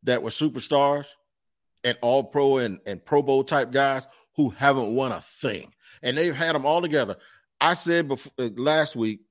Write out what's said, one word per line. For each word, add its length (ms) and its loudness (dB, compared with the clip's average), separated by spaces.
that 200 -2
were 60 -6
superstars 760 0
and 180 0
all 220 2
pro 360 2
and, 260 -4
and 180 -10
Pro 180 2
Bowl 220 2
type 280 -2
guys 360 0
who 140 2
haven't 460 0
won 160 -2
a 80 -6
thing. 540 -10
And 160 -2
they've 180 0
had 200 0
'em 100 -2
all 160 2
together. 360 -2
I 140 4
said 340 0
before, 320 -6
uh, 160 -2
last 400 0
week 360 -2